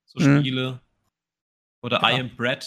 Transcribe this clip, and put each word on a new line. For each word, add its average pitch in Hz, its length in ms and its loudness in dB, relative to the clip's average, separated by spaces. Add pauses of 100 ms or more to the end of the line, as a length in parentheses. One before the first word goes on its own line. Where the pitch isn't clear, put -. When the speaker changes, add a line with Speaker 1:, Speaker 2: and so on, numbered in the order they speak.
Speaker 1:
so - 160 -10
Speaker 2:
Mhm. 143 200 6
Speaker 1:
Spiele. 131 400 -4 (1000)
Oder 120 220 -2
Speaker 2:
Ja. 110 140 4
Speaker 1:
I 131 40 -2
Am 123 160 -8
Bread, 127 300 -4